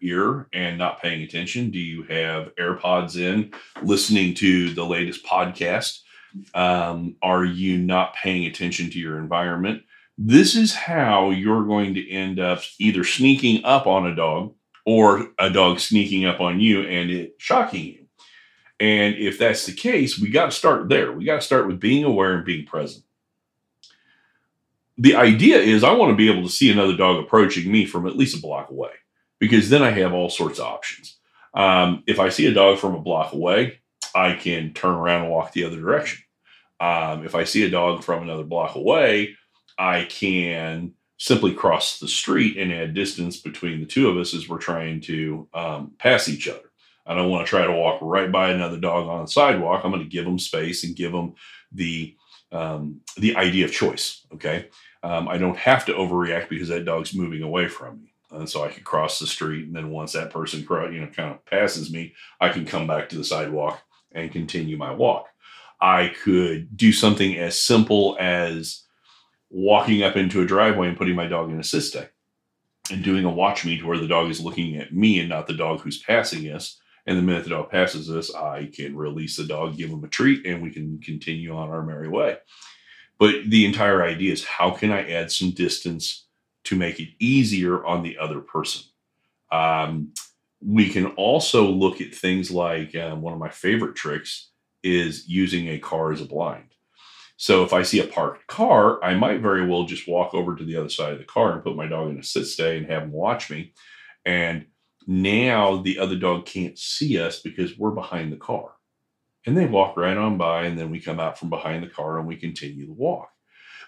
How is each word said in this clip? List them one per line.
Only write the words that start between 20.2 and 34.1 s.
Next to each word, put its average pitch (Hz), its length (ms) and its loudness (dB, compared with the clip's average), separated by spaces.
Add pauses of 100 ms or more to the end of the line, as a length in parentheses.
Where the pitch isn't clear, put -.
gotta 160 200 4
start - 380 2
there. 131 240 2
We 160 120 -8
gotta 151 180 0
start 127 260 2
with 92 100 -4
being 120 240 2
aware 98 320 2
and 85 100 -2
being 82 220 -4
present. - 380 -8 (2000)
The 127 120 12
idea 120 420 8
is 107 260 6
I 139 100 8
wanna 208 220 6
be 107 160 6
able 92 120 2
to 90 100 -4
see 131 180 6
another 98 240 4
dog 90 300 4
approaching 95 480 4
me 107 140 4
from 90 200 -4
at 92 120 -6
least 131 180 0
a 80 40 -10
block 71 280 -8
away, 67 220 -10 (480)
because 107 320 6
then 143 120 8
I 127 100 6
have 92 200 2
all 90 160 0
sorts - 300 -4
of 58 80 -6
options. - 500 -12 (380)
Um, 92 520 4
if 101 140 2
I 95 80 4
see - 160 0
a - 80 6
dog 98 240 6
from 95 180 -2
a 80 60 -6
block 78 320 -2
away, 92 480 -2 (340)